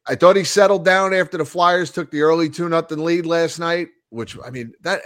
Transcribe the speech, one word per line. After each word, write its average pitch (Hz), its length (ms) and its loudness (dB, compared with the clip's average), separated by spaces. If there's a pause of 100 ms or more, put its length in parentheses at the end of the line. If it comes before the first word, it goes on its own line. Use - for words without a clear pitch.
I 131 100 -6
thought 185 200 6
he 190 80 2
settled 196 400 2
down 190 300 2
after 180 240 -2
the 151 80 -4
Flyers 175 440 0
took - 200 -8
the 147 100 -4
early 160 300 2
two 170 180 -6
nothing 165 340 -2
lead 170 220 0
last 165 340 -2
night, 170 300 -4 (220)
which, 113 340 -10
I 127 60 -16
mean, 120 220 -12 (100)
that, 180 240 -4